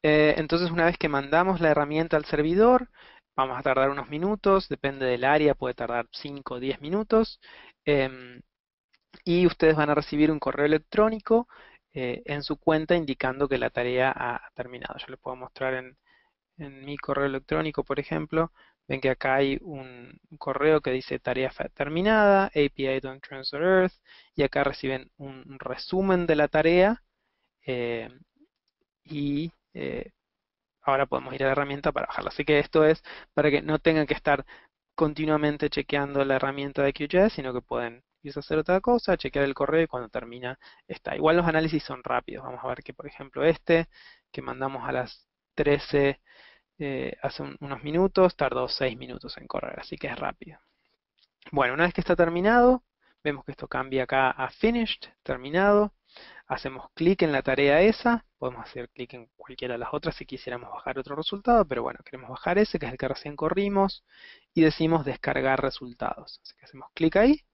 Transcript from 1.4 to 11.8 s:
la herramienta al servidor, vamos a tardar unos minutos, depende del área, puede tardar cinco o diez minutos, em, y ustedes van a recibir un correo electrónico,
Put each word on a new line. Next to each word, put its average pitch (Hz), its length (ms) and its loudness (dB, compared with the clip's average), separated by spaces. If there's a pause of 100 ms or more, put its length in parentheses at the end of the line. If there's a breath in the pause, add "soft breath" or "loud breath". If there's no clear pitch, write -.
la 160 120 4
herramienta 151 460 0
al 156 80 -2
servidor, 208 640 2 (460 loud breath)
vamos 131 220 -2
a 131 60 -10
tardar 135 260 2
unos 139 200 -6
minutos, 190 600 0
depende 139 360 -4
del 123 200 0
área, 147 300 4
puede 127 180 -4
tardar 120 380 -4
cinco 143 440 -12
o 123 40 -10
diez 131 200 -6
minutos, 214 600 0 (420 loud breath)
em, 131 580 -2 (840)
y 175 240 4
ustedes 156 280 4
van 151 140 2
a 147 60 4
recibir 151 360 2
un 151 80 -4
correo 143 260 -2
electrónico, 214 840 2 (460 loud breath)